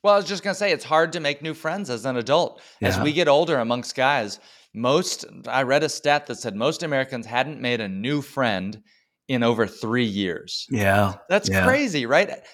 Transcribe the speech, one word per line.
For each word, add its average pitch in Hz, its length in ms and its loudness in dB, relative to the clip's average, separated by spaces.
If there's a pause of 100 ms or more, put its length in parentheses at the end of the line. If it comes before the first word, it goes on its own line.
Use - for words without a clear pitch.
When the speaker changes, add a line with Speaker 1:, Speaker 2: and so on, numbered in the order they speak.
Speaker 1:
Well, 202 120 6
I - 20 6
was 196 100 0
just 185 160 -6
gonna 196 120 -2
say, 202 180 0
it's 147 120 -2
hard 160 280 2
to 175 80 -6
make 147 200 -4
new 156 140 -6
friends 170 340 -6
as 117 160 -6
an 131 120 -2
adult. 135 440 2 (220)
As 98 140 2
Speaker 2:
Yeah. 98 80 0
Speaker 1:
we 151 100 2
get 165 140 2
older 151 300 6
amongst 120 360 -2
guys, 131 440 0 (360)
most, 139 500 0 (220)
I 127 160 0
read 135 200 2
a 156 60 2
stat 147 380 0
that 123 100 -8
said 113 200 -8
most 135 260 -2
Americans 135 440 -4
hadn't 131 340 -2
made 120 200 -2
a 104 80 -4
new 117 320 -4
friend 107 600 -4 (460)
in 127 140 0
over 117 240 4
three 117 380 -2
years. 98 680 -4
Speaker 2:
Yeah. 101 440 2 (140)
Speaker 1:
That's 196 200 0
Speaker 2:
Yeah. 190 160 2
Speaker 1:
crazy, 233 400 2
right? 147 260 4 (240)